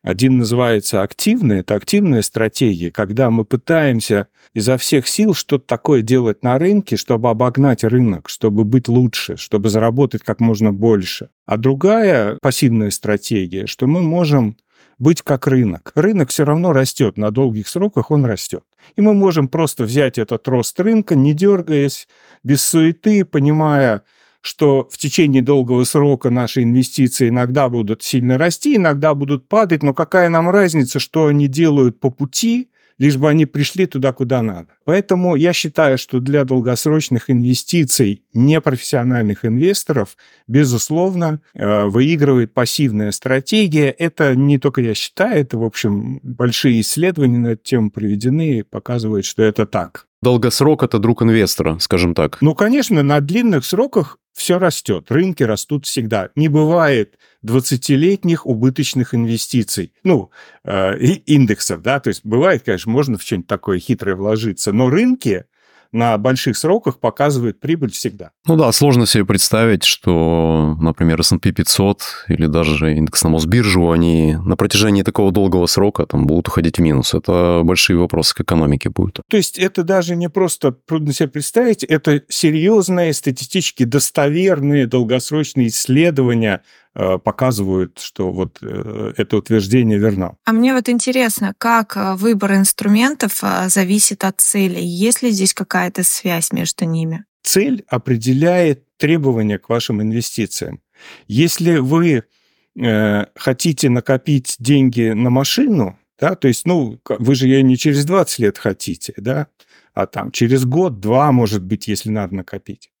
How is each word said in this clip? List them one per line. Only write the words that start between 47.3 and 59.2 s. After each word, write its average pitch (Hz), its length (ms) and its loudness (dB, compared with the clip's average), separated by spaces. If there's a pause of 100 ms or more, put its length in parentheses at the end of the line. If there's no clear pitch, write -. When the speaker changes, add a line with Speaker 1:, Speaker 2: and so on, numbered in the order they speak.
Speaker 1:
на 117 80 0
эту 117 160 -4
тему 113 260 0
проведены 117 720 -2
и - 20 -6
показывают, 107 640 -6
что - 160 -4
это 107 240 2
так. - 400 -8 (160)
Speaker 2:
Долгосрок — 123 600 2
это 117 160 0
друг 113 240 0
инвестора, 95 560 0
скажем 87 340 0
так. 78 280 -2
Speaker 1:
Ну, 151 120 4
конечно, 220 480 0
на 143 200 2
длинных 180 440 0
сроках 214 540 -2 (160)
всё 180 240 -2
растёт, 113 520 -2
рынки 170 320 0
растут 113 420 -4
всегда. 107 500 -4
Не 156 140 2
бывает 151 680 2 (240)
двадцатилетних 143 1040 0
убыточных 127 680 -2
инвестиций, 117 800 -2 (100)